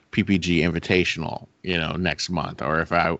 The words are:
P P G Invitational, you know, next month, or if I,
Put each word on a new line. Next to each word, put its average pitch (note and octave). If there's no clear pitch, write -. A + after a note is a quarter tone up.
P G#2+
P F#2+
G E2
Invitational, E2+
you F2+
know, D#2+
next E2+
month, E2+
or D#2
if E2+
I, E2+